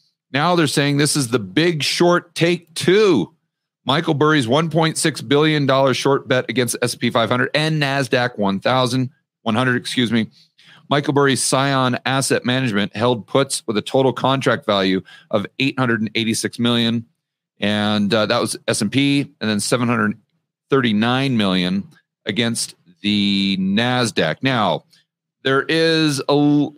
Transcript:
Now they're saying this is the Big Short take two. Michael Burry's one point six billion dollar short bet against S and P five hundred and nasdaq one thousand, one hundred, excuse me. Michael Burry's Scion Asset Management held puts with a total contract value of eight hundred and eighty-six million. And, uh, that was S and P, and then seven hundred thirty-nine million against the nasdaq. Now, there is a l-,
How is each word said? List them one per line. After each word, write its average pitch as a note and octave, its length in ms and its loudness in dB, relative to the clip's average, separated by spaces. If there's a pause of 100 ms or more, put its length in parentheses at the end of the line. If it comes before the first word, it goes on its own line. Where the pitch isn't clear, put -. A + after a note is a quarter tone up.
(300)
Now D#3+ 260 0
they're E3 100 2
saying C#3+ 320 0
this D3 180 0
is C3+ 120 -2
the A#2+ 100 0
Big D3 440 -2
Short F3 520 0
take F3 400 -2
two. F3+ 600 2 (520)
Michael E3 260 0
Burry's D3+ 340 2
one D3+ 220 2
point D#3+ 300 0
six D3 240 -2
billion D3 420 2
dollar C3+ 300 2
short C#3 340 0
bet B2+ 220 0
against A#2+ 320 -2
S A#2+ 100 -2
and - 80 -14
P A#2+ 80 -2
five A2+ 220 0
hundred B2 240 0
and D#3 260 0
nasdaq C3+ 560 -2
one G2 240 -2
thousand, B2+ 480 0 (320)
one A2 140 -2
hundred, B2 220 0
excuse B2 360 -2
me. A2+ 160 0 (600)
Michael D3 240 0
Burry's C3+ 280 2
Scion C3 600 0
Asset C3 400 -2
Management A#2 500 -2
held A2+ 320 0
puts - 400 -2
with G#2 120 -2
a G2+ 40 0
total C3 300 2
contract C3 540 0
value F#2+ 340 2 (300)
of G2+ 160 -2 (140)
eight C3+ 180 -2
hundred A#2 240 0
and A2 120 -4
eighty-six A2 440 -4
million. A#2 480 0 (520)
And, G#2 540 0
uh, G#2+ 140 2
that A#2 120 0
was A2+ 160 -2 (140)
S A#2 140 -2
and G2+ 100 -2
P, C#3 480 0
and G#2+ 80 -4
then G#2 120 -2
seven A#2+ 280 0
hundred G#2+ 300 0 (500)
thirty-nine B2 720 0
million F#2 500 0 (380)
against A2+ 480 -4 (260)
the G2+ 580 0
nasdaq. G2+ 840 -2
Now, G#2+ 420 -2 (580)
there C3+ 200 0
is D#3+ 580 0
a - 80 -10
l-, D3 500 2